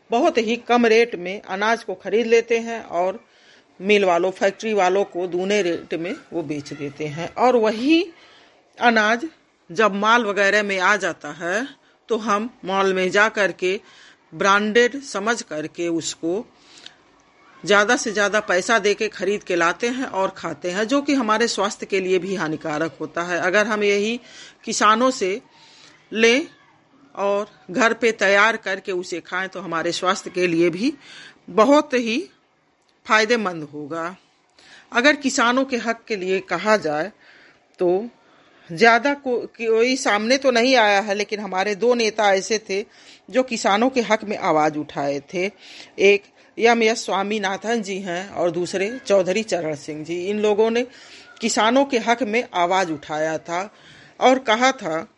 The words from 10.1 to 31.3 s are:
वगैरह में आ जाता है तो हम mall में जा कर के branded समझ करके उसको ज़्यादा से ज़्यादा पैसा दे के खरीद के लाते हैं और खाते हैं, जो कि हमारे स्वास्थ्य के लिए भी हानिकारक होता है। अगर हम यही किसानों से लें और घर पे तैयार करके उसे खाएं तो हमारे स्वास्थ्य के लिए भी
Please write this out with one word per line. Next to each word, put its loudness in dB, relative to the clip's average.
वगैरह 2
में -4
आ 4
जाता -6
है -4
तो -2
हम -2
mall 0
में 0
जा 4
कर 0
के -2
branded 2
समझ -4
करके -8
उसको -4
ज़्यादा 2
से -4
ज़्यादा 0
पैसा 0
दे 0
के -4
खरीद -4
के -4
लाते 0
हैं -6
और -4
खाते -8
हैं, -2
जो 0
कि -2
हमारे 0
स्वास्थ्य -4
के -2
लिए 0
भी -6
हानिकारक -4
होता -6
है। -4
अगर 2
हम -4
यही 0
किसानों 2
से -4
लें 2
और -2
घर 2
पे 0
तैयार 4
करके -8
उसे -6
खाएं -6
तो -14
हमारे -2
स्वास्थ्य -2
के 0
लिए 4
भी -2